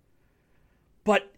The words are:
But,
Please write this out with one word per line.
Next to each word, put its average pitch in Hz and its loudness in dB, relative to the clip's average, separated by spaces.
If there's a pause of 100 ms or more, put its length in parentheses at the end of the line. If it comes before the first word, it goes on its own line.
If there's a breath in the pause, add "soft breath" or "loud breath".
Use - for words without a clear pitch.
(1040)
But, 202 -2